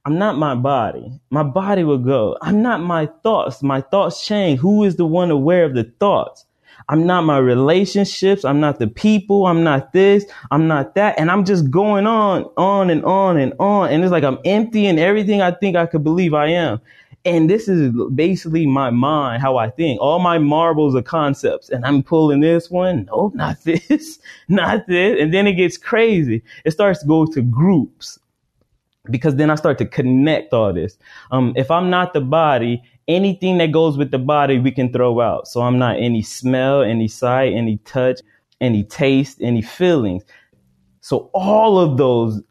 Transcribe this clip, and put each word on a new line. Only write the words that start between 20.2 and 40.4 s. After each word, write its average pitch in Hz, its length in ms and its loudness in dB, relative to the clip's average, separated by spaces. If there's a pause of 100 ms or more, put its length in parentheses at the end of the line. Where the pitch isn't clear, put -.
my 170 180 2
marbles 151 560 0
are 127 80 0
concepts. 143 680 -4
And 123 140 -6
I'm 139 200 0
pulling 156 340 2
this 165 320 2
one. 180 360 -2
Nope, - 280 -2
not 151 260 -6
<laughs> - 40 -20
this, 175 560 -4 (280)
not 190 380 0
this. 180 340 2
And 156 140 0
then 202 140 2
it 196 60 0
gets 175 220 0
crazy. 180 680 0 (200)
It 156 60 0
starts 190 300 0
to 147 60 -8
go 156 200 4
to 156 160 -4
groups 131 800 0 (880)
because 139 240 0
then 151 160 2
I 151 60 0
start 151 220 -2
to - 80 -2
connect 135 680 0
all 110 200 0
this. 87 240 -6 (360)
Um, 127 240 0
if 127 120 -2
I'm 180 220 0
not 180 220 0
the - 80 -2
body, 127 640 0 (260)
anything 185 500 0
that 160 140 0
goes 160 240 0
with 139 140 -2
the 135 80 -2
body, 139 400 0
we 127 120 0
can 127 220 -4
throw 120 280 0
out. 107 280 -2
So 120 140 -4
I'm 123 160 0
not 120 200 0
any 117 240 -2
smell, 131 600 -2
any 113 260 -2
sight, 127 440 -2
any 110 260 -2
touch, 127 420 -4 (400)
any 110 240 0
taste, 135 560 -2
any 117 220 -2
feelings. 123 600 -2 (760)